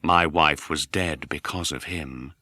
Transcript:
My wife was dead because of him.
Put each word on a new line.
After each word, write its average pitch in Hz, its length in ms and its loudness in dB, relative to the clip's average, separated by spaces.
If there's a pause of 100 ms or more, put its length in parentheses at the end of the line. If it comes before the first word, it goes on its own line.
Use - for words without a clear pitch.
My 85 240 6
wife 78 440 2
was 76 160 -2
dead 80 420 -4
because 82 440 -6
of 65 120 -8
him. 67 580 -10